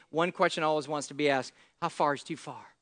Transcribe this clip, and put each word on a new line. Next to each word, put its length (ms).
one 220
question 320
always 240
wants 220
to 40
be 160
asked, 240
"How 100
far 260
is 80
too 140
far? 440